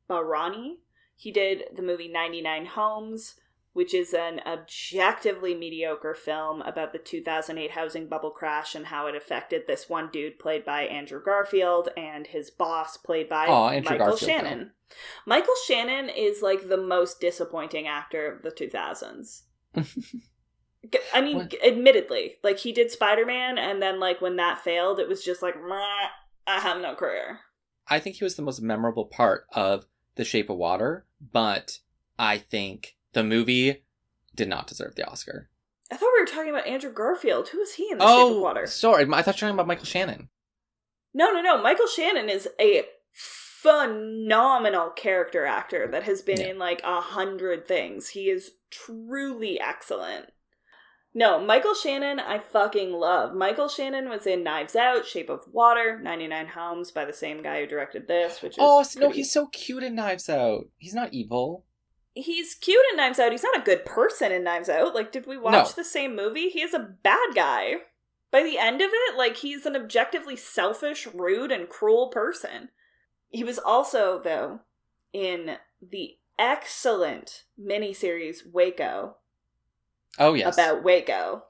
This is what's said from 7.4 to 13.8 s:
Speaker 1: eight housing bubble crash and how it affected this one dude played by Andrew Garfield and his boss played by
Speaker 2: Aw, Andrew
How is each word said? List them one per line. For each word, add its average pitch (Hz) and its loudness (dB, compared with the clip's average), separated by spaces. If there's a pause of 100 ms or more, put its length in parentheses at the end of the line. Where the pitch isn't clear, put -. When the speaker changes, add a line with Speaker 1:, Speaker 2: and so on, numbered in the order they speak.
Speaker 1:
eight 151 -8
housing 160 -8
bubble 156 -6
crash 151 -6
and 151 -12
how 147 -6
it 147 -6
affected 156 -6
this 131 -4
one 160 -6
dude 151 -8
played 156 -4
by 147 -4
Andrew 143 -8
Garfield 190 2
and 156 -10
his 147 -8
boss 165 -4
played 160 -4
by 160 0
Speaker 2:
Aw, 123 6
Andrew 135 0